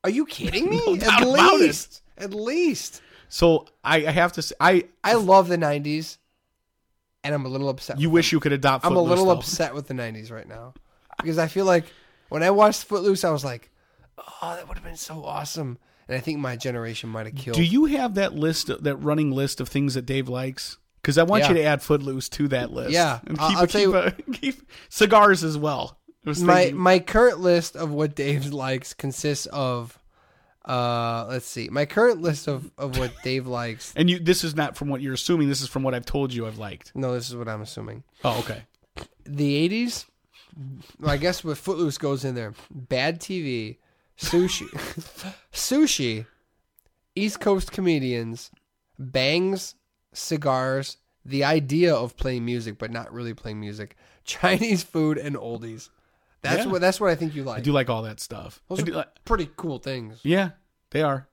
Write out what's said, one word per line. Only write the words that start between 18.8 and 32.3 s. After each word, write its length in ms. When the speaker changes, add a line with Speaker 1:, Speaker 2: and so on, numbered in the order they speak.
Speaker 2:
that 140
running 340
list 320
of 80
things 240
that 100
Dave 240
likes? 480
'Cause 140
I 60
want 220
Speaker 1:
Yeah. 60
Speaker 2:
you 40
to 100
add 180
Footloose 480
to 180
that 240
list. 200
Speaker 1:
Yeah. 340
Speaker 2:
And 140
Speaker 1:
I'll, 80
Speaker 2:
keep 100
Speaker 1:
I'll 60
Speaker 2:
a, 40
Speaker 1:
tell 120
you 120
Speaker 2:
keep 360
a, 40
<laughs> 60
keep 320
cigars 540
as 120
well. 420
I 40
was 120
Speaker 1:
my, 220
Speaker 2:
thinking. 140
Speaker 1:
my 220
current 400
list 360
of 140
what 240
Dave 360
likes 440
consists 500
of, 540
uh, 640
let's 180
see. 220
My 160
current 380
list 260